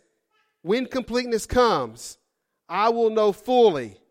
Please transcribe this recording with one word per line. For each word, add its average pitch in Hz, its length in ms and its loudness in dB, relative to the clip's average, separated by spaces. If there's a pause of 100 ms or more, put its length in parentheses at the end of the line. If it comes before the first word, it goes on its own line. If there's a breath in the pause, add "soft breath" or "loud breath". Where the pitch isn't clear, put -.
(640)
"When 240 240 -2
completeness 240 600 -4
comes, 160 720 -2 (520)
I 196 200 0
will 233 220 0
know 214 220 2
fully, 190 680 2 (100)